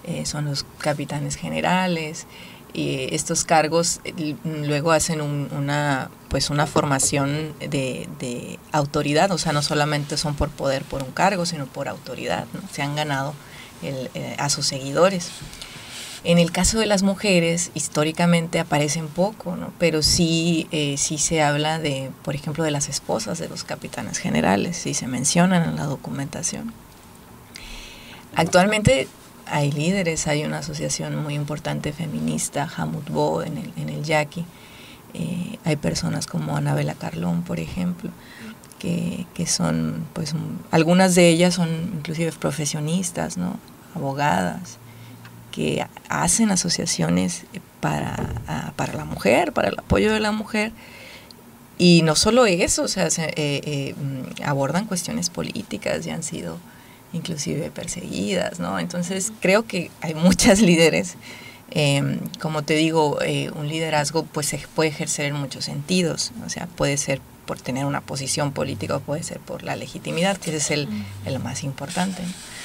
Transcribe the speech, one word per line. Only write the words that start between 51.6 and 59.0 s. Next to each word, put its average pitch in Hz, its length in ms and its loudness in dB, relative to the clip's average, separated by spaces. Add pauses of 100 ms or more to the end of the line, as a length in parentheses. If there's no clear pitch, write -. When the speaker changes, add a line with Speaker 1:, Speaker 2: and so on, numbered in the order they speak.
Speaker 1:
Y 170 240 10
no 156 120 6
solo 233 300 6
eso, 214 380 2
o - 40 -2
sea, 175 220 0
se, 165 140 0
eh, 156 120 -2
eh, 143 640 -2
mm, 135 480 -6
abordan 143 400 2
cuestiones 175 460 -4
políticas - 720 -4
y 160 60 -6
han 160 100 -6
sido 165 380 -8 (520)
inclusive 156 600 -4
perseguidas, 180 880 -4
¿no? 180 180 -4
Entonces, 180 640 -4